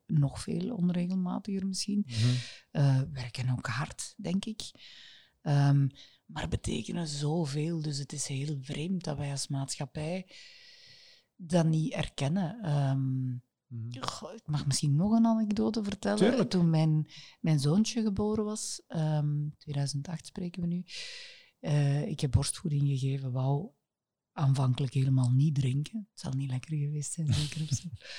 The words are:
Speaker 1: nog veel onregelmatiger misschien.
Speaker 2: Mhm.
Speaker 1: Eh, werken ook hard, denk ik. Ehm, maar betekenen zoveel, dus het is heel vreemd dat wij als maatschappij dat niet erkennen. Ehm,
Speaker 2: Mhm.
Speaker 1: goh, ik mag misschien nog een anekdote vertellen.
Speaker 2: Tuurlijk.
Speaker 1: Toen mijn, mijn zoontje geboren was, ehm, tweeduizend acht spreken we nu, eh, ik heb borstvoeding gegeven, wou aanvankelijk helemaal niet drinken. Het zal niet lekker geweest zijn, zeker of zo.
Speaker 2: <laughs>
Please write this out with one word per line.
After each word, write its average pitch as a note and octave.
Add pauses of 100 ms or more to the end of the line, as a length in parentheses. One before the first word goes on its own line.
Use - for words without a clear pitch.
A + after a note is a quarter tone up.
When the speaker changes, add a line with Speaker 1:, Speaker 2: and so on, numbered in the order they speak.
Speaker 1:
nog C#3+
veel F#3+
onregelmatiger F#3
misschien. G3+
Speaker 2:
Mhm. A#2 (440)
Speaker 1:
Eh, C#3 (120)
werken B2
ook -
hard, -
denk F#3+
ik. G#3+ (800)
Ehm, C#3 (380)
maar -
betekenen -
zoveel, D3+
dus D3
het C#3+
is C#3+
heel C#3+
vreemd E3
dat D3
wij C#3+
als C#3
maatschappij D3+ (1080)
dat E3
niet D#3+
erkennen. E3+
Ehm, C3+ (420)
Speaker 2:
Mhm. A#2+
Speaker 1:
goh, -
ik A#3
mag D3
misschien C#3
nog G3+
een A3+
anekdote A3
vertellen. G3+
Speaker 2:
Tuurlijk. A3+
Speaker 1:
Toen E3+
mijn, D#3 (340)
mijn D#3
zoontje G#3
geboren G#3+
was, -
ehm, D3 (100)
tweeduizend C#3
acht E3
spreken F3
we F3
nu, F3 (760)
eh, D3
ik D3+
heb C#3+
borstvoeding C#3+
gegeven, C3+
wou C#3 (640)
aanvankelijk C3+
helemaal C3
niet C#3
drinken. C#3+
Het -
zal C#3
niet C3+
lekker B2+
geweest D3
zijn, D3+
zeker D3
of D3+
zo. D3+
Speaker 2:
<laughs> - (180)